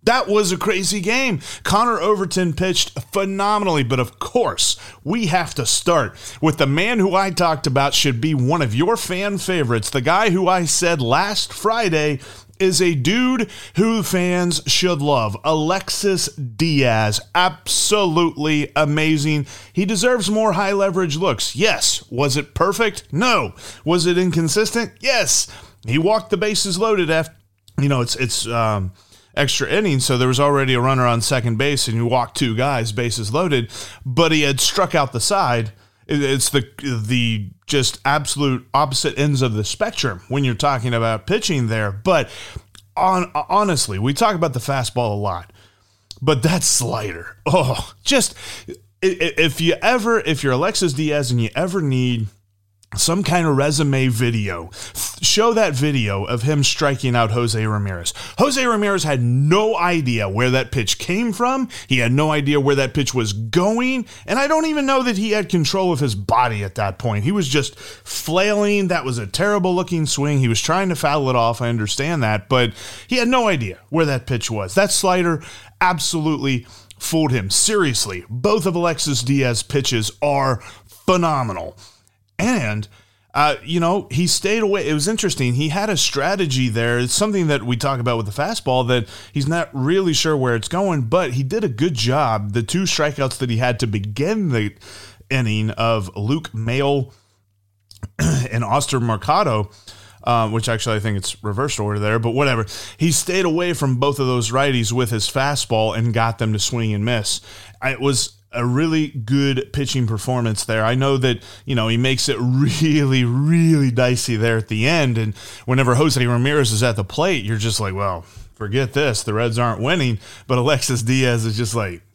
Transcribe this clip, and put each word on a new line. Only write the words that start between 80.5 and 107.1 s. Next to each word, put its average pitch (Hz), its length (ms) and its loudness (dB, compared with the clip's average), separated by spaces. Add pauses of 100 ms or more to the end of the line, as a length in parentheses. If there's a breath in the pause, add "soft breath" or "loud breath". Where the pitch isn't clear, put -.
phenomenal. 135 920 -2 (640 loud breath)
And, 135 480 0 (460 soft breath)
uh, 147 300 2
you 165 160 -2
know, 175 320 0
he 165 160 2
stayed 214 340 0
away. 196 260 0
It 156 60 0
was 151 140 0
interesting. 175 480 -2
He 147 140 0
had 202 200 -2
a 185 80 0
strategy 139 720 0
there. 117 300 0
It's 123 160 -2
something 202 320 0
that 143 160 0
we 123 140 -2
talk 139 220 -2
about 120 180 0
with 110 100 -2
the 101 40 -6
fastball, 135 580 -2
that 123 200 0 (240 loud breath)
he's 139 140 0
not 165 260 -2
really 165 400 0
sure 151 240 0
where 127 180 2
it's 110 120 -4
going, 170 380 -2
but 151 280 0
he 131 80 -2
did 180 220 -2
a 208 40 0
good 139 280 0
job. 113 560 0
The 117 100 0
two 170 220 -2
strikeouts 143 560 -2
that 131 100 -2
he 113 80 0
had 123 220 0
to 123 80 0
begin 139 640 -2
the 107 260 -2 (560 loud breath)
inning 110 400 0
of 110 440 -2
Luke 127 380 -4
Maile 131 580 0 (480 soft breath)
<clears throat> - 600 -20
and 120 440 0
Oscar 131 360 0
Mercado, 117 720 0 (520 loud breath)
uh, 117 240 0
which 110 220 -2
actually 113 280 -2
I - 20 -2
think 104 180 -2
it's - 260 -8
reversed 107 360 -4
order 104 200 -2
there, 107 200 0
but 117 160 0
whatever. 127 320 2 (300 loud breath)
He 165 140 2
stayed 180 340 0
away 170 280 0
from 135 220 0
both 139 240 0
of 131 80 0
those 120 240 0
righties 127 400 2
with 120 180 0
his 110 180 -2
fastball 117 720 0
and 117 160 0
got 113 240 0
them 110 160 0
to 104 60 0
swing 113 340 -2
and 104 100 -2
miss. 113 380 -2 (400 loud breath)